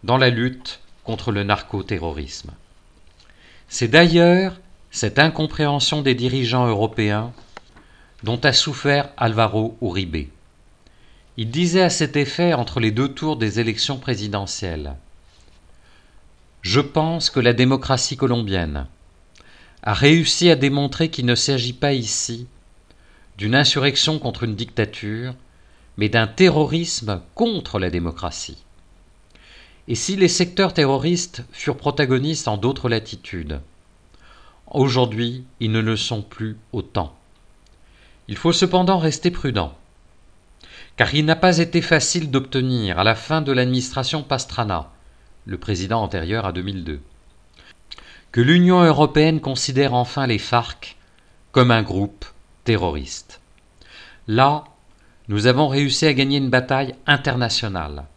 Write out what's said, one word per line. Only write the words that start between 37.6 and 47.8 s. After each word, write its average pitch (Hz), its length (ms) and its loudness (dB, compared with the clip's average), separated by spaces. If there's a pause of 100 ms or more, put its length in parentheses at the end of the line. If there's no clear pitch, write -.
Il 104 100 -10
faut 170 160 2
cependant 185 440 2
rester 160 320 0
prudent, 104 460 -4 (1200)
car 113 160 2
il 151 120 2
n'a 160 100 2
pas 175 240 4
été 170 240 0
facile 156 480 0
d'obtenir, 127 640 -2
à 95 60 2
la 110 100 6
fin 156 300 -2
de 139 80 -2
l'administration 127 720 -2
Pastrana, 110 680 -4 (540)
le 95 140 -10
président 98 420 -4
antérieur 98 460 -4
à 90 40 -4
deux 90 120 -6
mille 95 200 -8
deux, 73 180 -8 (1300)